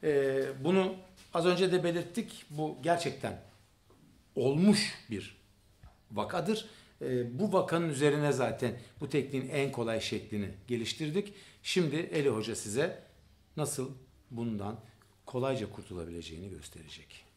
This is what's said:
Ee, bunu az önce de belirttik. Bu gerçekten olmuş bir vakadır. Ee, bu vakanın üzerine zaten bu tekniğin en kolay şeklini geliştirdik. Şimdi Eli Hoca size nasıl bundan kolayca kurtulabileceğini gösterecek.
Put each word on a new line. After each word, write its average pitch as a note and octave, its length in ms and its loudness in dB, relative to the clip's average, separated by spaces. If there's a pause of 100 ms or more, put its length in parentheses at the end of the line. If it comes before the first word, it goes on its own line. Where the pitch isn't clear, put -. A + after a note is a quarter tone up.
Ee, C#3 380 4 (220)
bunu F#3 300 4 (400)
az E3+ 120 4
önce F3+ 260 6
de F3+ 120 2
belirttik. F3 640 -2
Bu D3+ 320 -4
gerçekten C3 580 0 (960)
olmuş D#3 580 4 (160)
bir F#2+ 260 -8 (760)
vakadır. F3 560 -2 (340)
Ee, B2 360 -2
bu F#3+ 140 2
vakanın E3+ 360 4
üzerine D3 440 4
zaten A#2+ 400 2 (280)
bu - 80 -6
tekniğin C3 400 -2
en C#3 240 0
kolay A2+ 280 -2
şeklini G#2 480 -4 (200)
geliştirdik. D3+ 680 -2 (280)
Şimdi D#3 340 2
Eli D#3+ 320 2
Hoca G#2+ 280 0
size B2 420 -2 (580)
nasıl C#3 340 -2 (400)
bundan A2+ 460 -4 (500)
kolayca B2 460 -2
kurtulabileceğini E2+ 800 -10
gösterecek. D#2 720 -16 (120)